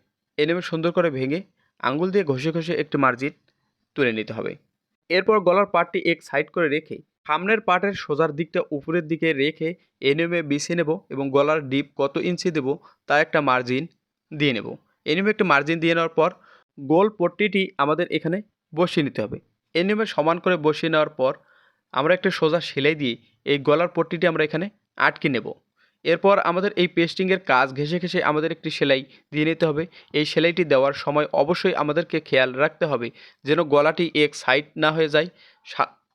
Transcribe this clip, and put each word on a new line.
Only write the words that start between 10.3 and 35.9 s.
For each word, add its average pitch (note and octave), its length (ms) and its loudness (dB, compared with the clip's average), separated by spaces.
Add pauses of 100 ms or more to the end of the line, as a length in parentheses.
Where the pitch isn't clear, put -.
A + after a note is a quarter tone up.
বিছিয়ে D3 360 -2
নেব D#3 100 0 (200)
এবং C#3 200 -6
গলার D3 300 2 (100)
ডিপ C#3 180 -2 (100)
কত C#3 240 -2
ইঞ্চি F3+ 300 -2
দেব D3+ 160 -2 (380)
তা - 140 -2
একটা D#3+ 220 0
মার্জিন B2+ 420 0 (480)
দিয়ে D3 240 0
নেব। G#2 120 -6 (380)
এই D3 100 0
নিয়মে G3 180 0
একটি G#3 180 0
মার্জিন D3 280 2
দিয়ে E3 180 2
নেওয়ার E3 180 -2
পর D#3+ 140 2 (480)
গোল D#3 300 4 (100)
পট্টিটি G3 440 0 (160)
আমাদের D#3 340 0
এখানে D#3+ 260 -2 (360)
বসিয়ে E3 320 0
নিতে B2 160 -6
হবে। G#2+ 160 -6 (380)
এই E3 100 2
নিয়মে G#3+ 200 0
সমান D#3+ 340 0
করে F3+ 180 0
বসিয়ে D#3 360 0
নেওয়ার D3+ 240 2
পর C3 160 0 (600)
আমরা C#3+ 200 0
একটা F#3 180 0
সোজা D#3+ 300 0
সেলাই D3 340 0
দিয়ে C3+ 200 -2 (300)
এই C#3+ 140 2
গলার D3+ 340 2
পট্টিটি E3 340 -2
আমরা D#3+ 160 0
এখানে D#3 220 -2 (320)
আটকে D3+ 320 2
নেব। B2 180 -2 (580)
এরপর F3 300 4 (100)
আমাদের F#3 300 0
এই F3+ 180 2
পেস্টিংয়ের F#3 520 0
কাজ C3 280 4
ঘেঁষে D3 260 -4
ঘেঁষে F3+ 240 -4
আমাদের D3+ 280 0
একটি D#3+ 200 -8
সেলাই C#3 300 2 (280)
দিয়ে D3+ 200 0
নিতে E3 160 0
হবে। D#3 180 -2 (300)
এই D3 120 2
সেলাইটি E3+ 400 2
দেওয়ার C#3 280 4
সময় D3 400 -2
অবশ্যই E3 420 2
আমাদেরকে D3+ 440 -2
খেয়াল C3 360 2
রাখতে D#3 300 0
হবে B2+ 220 -2 (380)
যেন D3+ 180 2
গলাটি D3+ 420 2 (100)
এক D3 200 2
সাইড C#3 300 0 (120)
না D#3 140 2
হয়ে D#3+ 180 0
যায়, D3+ 180 2 (400)
সা-, - 260 -2 (220)